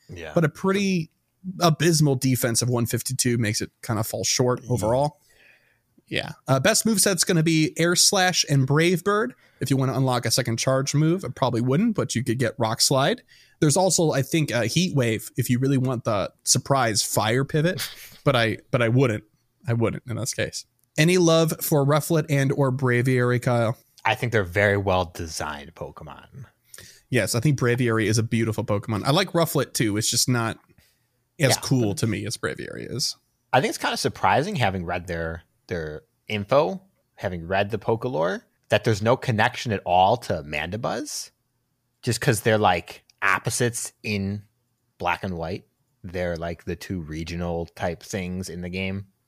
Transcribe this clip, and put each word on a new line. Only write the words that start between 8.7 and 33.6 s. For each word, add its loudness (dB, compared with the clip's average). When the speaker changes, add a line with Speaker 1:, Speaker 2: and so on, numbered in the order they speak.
Speaker 2:
Bird. 0
If -2
you 2
wanna 0
unlock 0
a 0
second 0
charge 0
move, 2
I -6
probably 0
wouldn't, 2
but -2
you -2
could -2
get 0
Rock 0
Slide. 2
There's 4
also, 4
I 0
think, 0
a 2
Heat 0
Wave 0
if -2
you 2
really 2
want -2
the -2
surprise 2
fire 0
pivot, -2
Speaker 1:
<laughs> -20
Speaker 2:
but 2
I, 0
but 2
I 4
wouldn't. 2
I 0
wouldn't 0
in -6
this -6
case. -6
Any 4
love 4
for 0
Rufflet 2
and 2
or 2
Braviary, 2
Kyle? 0
Speaker 1:
I 2
think -4
they're 2
very 2
well 0
designed -10
Pokemon. -16
Speaker 2:
Yes, 0
I 0
think 2
Braviary 2
is 2
a 2
beautiful -2
Pokemon. -4
I 0
like 0
Rufflet 0
too. 0
It's -2
just 0
not -2
as 2
Speaker 1:
Yeah. -12
Speaker 2:
cool 0
to -2
me -4
as -6
Braviary -10
is. -4
Speaker 1:
I 6